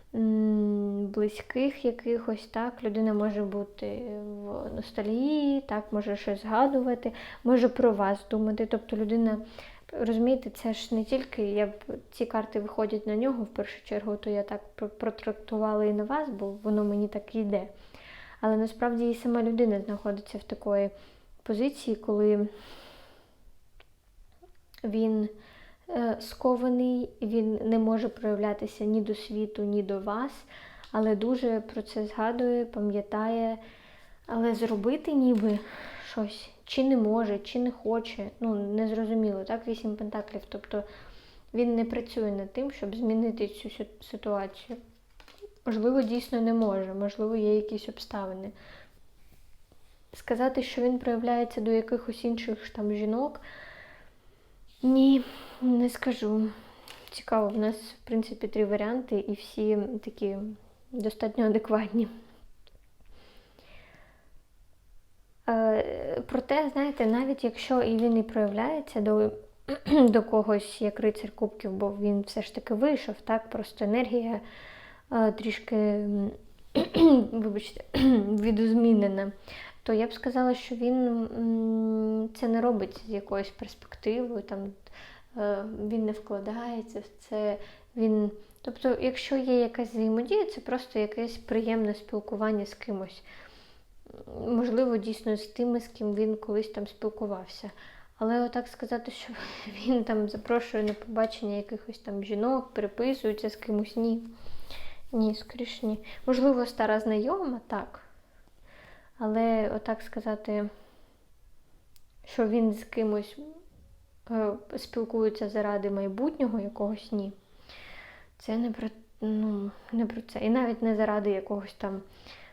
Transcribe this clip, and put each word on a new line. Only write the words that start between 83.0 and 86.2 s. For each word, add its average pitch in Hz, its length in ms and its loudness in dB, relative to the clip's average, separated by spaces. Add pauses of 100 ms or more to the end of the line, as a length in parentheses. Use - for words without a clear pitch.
з 220 40 -12
якоюсь 202 400 -4
перспективою, 233 920 -6
там, 202 300 -8 (640)
е, 208 280 0 (240)
він 220 160 0
не 214 80 0
вкладається 220 880 -8